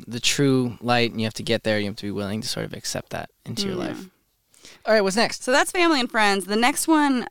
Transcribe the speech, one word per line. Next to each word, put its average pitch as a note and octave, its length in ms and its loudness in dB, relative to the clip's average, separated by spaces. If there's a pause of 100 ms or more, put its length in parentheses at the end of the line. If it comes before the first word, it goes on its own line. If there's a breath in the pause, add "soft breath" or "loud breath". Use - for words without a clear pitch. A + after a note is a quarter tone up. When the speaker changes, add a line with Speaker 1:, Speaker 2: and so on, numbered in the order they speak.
(120)
Speaker 1:
the A#2+ 80 -6
true C3 600 2
light, A#2+ 300 2
and A2 100 -6
you A2 60 0
have G#2+ 80 -4
to - 80 -10
get G#2+ 220 0
there, G#2+ 140 2
you G#2 80 -2
have G2+ 100 -6
to G2+ 100 -10
be G2+ 40 -4
willing G2+ 300 -4
to A2 80 -8
sort A2 180 -6
of - 60 -10
accept - 380 -10
that - 200 -10 (140)
into G3 220 -6
your F#3 100 -6
Speaker 2:
Mm. - 120 -6
Speaker 1:
life. - 180 -10 (800 loud breath)
All A3+ 60 2
right, A3 100 6
what's F#3+ 140 0
next? - 280 0
Speaker 2:
So B3+ 80 -2
that's D#4 180 2
family E4+ 300 2
and A#3+ 100 -2
friends. G3+ 340 2
The G3+ 120 -2
next A#3+ 320 2
one, C#4+ 420 4